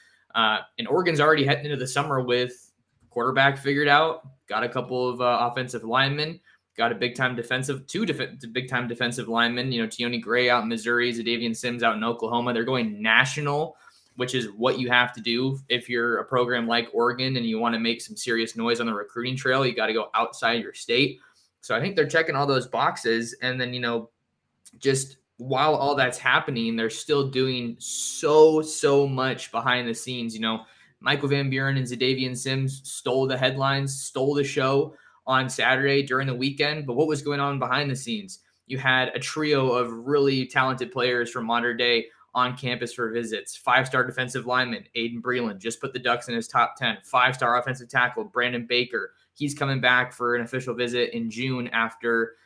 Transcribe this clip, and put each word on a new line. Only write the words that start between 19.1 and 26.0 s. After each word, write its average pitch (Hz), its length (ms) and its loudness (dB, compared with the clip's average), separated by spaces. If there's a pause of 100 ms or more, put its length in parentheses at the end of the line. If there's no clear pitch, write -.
trail. 135 300 2
You 123 100 -2
gotta 110 180 0
go 110 200 -2
outside 117 480 0
your - 120 -10
state. - 460 0 (420)
So 110 140 -2
I 120 60 0
think 190 140 -4
they're 151 120 4
checking 160 280 0
all 143 100 2
those 131 220 2
boxes. 117 720 0
And 127 180 -2
then, 123 140 -4
you 123 60 -6
know, 117 300 -2 (680)
just 135 400 0 (200)
while 135 380 2
all 139 200 2
that's 127 220 2